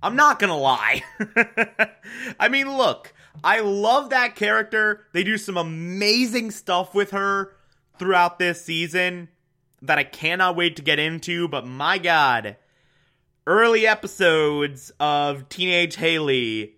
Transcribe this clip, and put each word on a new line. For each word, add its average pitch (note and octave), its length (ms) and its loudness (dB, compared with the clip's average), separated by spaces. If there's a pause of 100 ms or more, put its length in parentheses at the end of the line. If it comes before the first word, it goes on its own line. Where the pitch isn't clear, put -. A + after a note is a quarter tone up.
I'm G#3 140 -4
not D4 240 4
gonna F#3 180 0
lie. B2+ 500 2
<laughs> A3+ 1300 -4
I A3 100 2
mean, C4+ 280 -2
look, A3+ 360 0 (300)
I G#3 180 2
love A3 500 0
that B3 240 0
character. G#3+ 760 0
They F3 100 0
do A3 140 0
some G3+ 200 -6
amazing G#3 920 -2
stuff F#3 420 -4
with G3+ 180 0
her G3 440 -2 (420)
throughout F3+ 420 2
this F3 240 -2
season E3+ 680 -4 (520)
that D3+ 160 0
I C#3+ 60 2
cannot F3 520 -2
wait E3+ 220 0
to D#3+ 40 -16
get D3 180 0
into, E3 480 -4
but C#3+ 180 -6
my C#3+ 320 -2
God, C#3 600 2 (920)
early A3 400 4
episodes D3+ 1120 0
of D3 500 -2
Teenage F3 460 0
Haley C3+ 800 -2